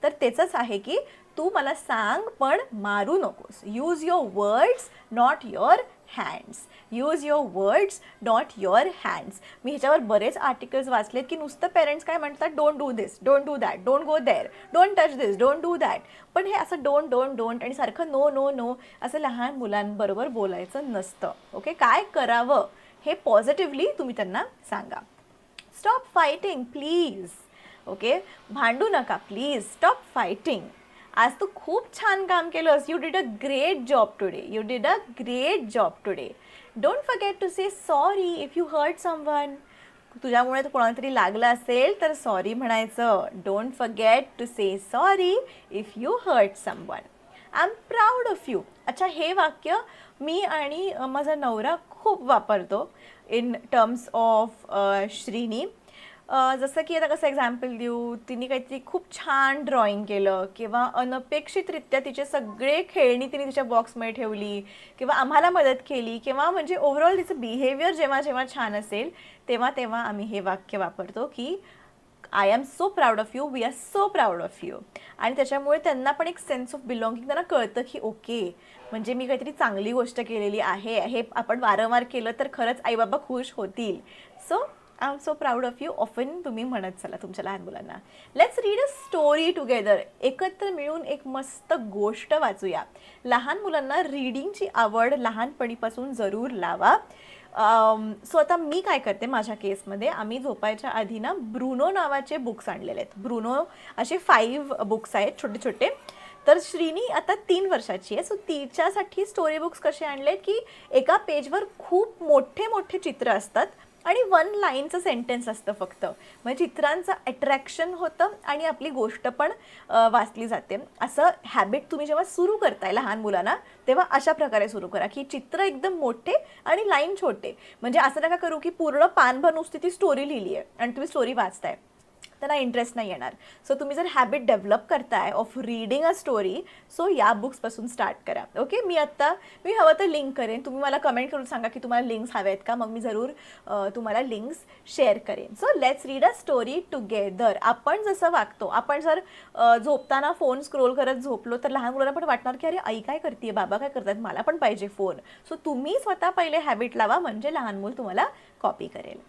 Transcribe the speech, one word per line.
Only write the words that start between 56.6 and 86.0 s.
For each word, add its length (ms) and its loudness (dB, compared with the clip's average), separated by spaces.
की 80 -2
आता 120 2
कसं 200 2
एक्झाम्पल 500 0
देऊ, 380 -4
तिने 180 -6
काहीतरी 380 -6
खूप 260 -6
छान 520 2
ड्रॉइंग 420 2
केलं 400 0
किंवा 380 -2
अनपेक्षितरित्या 1080 -2
तिचे 260 -6
सगळे 640 0
खेळणी 380 4
तिने 180 -6
तिच्या 180 -2
बॉक्समध्ये 480 -2
ठेवली 500 -6
किंवा 160 0
आम्हाला 340 4
मदत 280 4
केली 320 -4
किंवा 320 0
म्हणजे 240 -2
overall 420 4
तिचं 220 -4
बिहेवियर 540 0
जेव्हा 280 0
जेव्हा 220 -2
छान 200 -4
असेल, 360 -4
तेव्हा 300 0
तेव्हा 240 -4
आम्ही 240 -6
हे 140 -4
वाक्य 380 -4
वापरतो 500 -6
की, 360 -8
"I 120 4
am 160 4
so 80 0
proud 200 4
of 200 -6
you, 100 -4
we 120 -6
are 360 -6
so 60 4
proud 220 2
of 300 -8
you." 60 -12
आणि 180 -2
त्याच्यामुळे 440 0
त्यांना 320 0
पण 160 -2
एक 100 -8
sense 220 -4
of 140 -10
belonging, 400 -4
त्यांना 160 -2
कळतं 400 0
की 180 -8
ओके, 560 -6
म्हणजे 220 -6
मी 140 -4
काहीतरी 240 -4
चांगली 400 -2
गोष्ट 300 -2
केलेली 380 -4
आहे, 400 -2
हे 240 -2
आपण 240 -2
वारंवार 440 2
केलं 360 -6
तर 140 0
खरंच 320 -2
आई 100 0
बाबा 220 0
खुश 240 -6
होतील. 460 -6
So, 80 0
"I 80 -2
am 60 -8
so 120 0
proud 220 0
of 240 -6
you" 60 -6